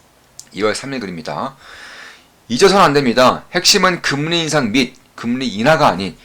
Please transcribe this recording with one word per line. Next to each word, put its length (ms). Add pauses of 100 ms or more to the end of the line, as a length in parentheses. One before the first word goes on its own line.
(520)
이월 240
삼 160
일 80
글입니다. 560 (920)
잊어서는 340
안 100
됩니다. 600
핵심은 480
금리 400
인상 320
및 220 (200)
금리 320
인하가 400
아닌 380